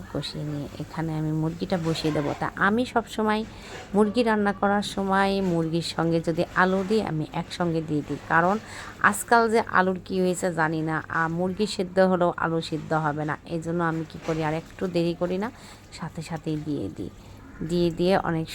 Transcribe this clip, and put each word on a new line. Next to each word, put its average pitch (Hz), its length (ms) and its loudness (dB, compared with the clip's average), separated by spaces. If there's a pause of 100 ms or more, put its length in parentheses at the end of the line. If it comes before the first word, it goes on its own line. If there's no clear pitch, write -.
(120)
কষিয়ে 151 320 -6
নিয়ে 147 220 -4 (160)
এখানে 160 280 -6 (100)
আমি 156 200 0
মুরগিটা 170 360 -2 (100)
বসিয়ে 156 300 0
দেবো। 143 140 0 (100)
তা 156 60 -2 (200)
আমি 220 160 4 (120)
সবসময় 220 480 0 (520)
মুরগি 214 280 4
রান্না 214 380 4
করার 202 340 4
সময় 196 380 2 (180)
মুরগির 165 440 2
সঙ্গে 165 240 2 (100)
যদি 170 140 2 (200)
আলু 190 260 4
দিই, 214 220 2
আমি 156 220 -2
একসঙ্গে 165 560 -2
দিয়ে 151 180 0
দিই, 143 140 -6 (120)
কারণ 175 240 4 (460)
আজকাল 226 400 4 (120)
যে 226 60 6 (180)
আলুর 185 260 4
কী - 160 -6
হয়েছে 180 280 2 (100)
জানি 160 240 2
না, 160 140 0 (220)
আ, 165 100 2
মুরগি 180 380 0
সিদ্ধ 180 300 -4 (140)
হলেও 175 200 4 (140)
আলু 165 140 2 (120)
সিদ্ধ 156 200 -4 (140)
হবে 151 200 -2
না। 151 100 -2 (200)
এই 160 100 -2
জন্য 170 160 -2 (100)
আমি 160 200 -2
কী 165 160 -14
করি, 160 220 0
আর 156 140 0
একটু - 240 -8
দেরি 170 340 0
করি 180 180 -2
না, 214 100 -2 (500)
সাথে 165 240 -8
সাথেই 156 440 -4
দিয়ে 143 200 -2 (100)
দিই। - 160 -8 (580)
দিয়ে 175 200 4
দিয়ে 175 240 2 (140)
অনেক 160 260 0